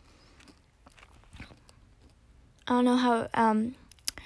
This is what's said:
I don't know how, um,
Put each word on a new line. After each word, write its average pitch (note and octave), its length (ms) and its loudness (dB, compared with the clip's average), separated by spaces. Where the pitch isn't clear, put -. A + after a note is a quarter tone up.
I B3+ 60 0
don't B3 100 4
know B3 120 4
how, A#3+ 380 0
um, A3+ 400 0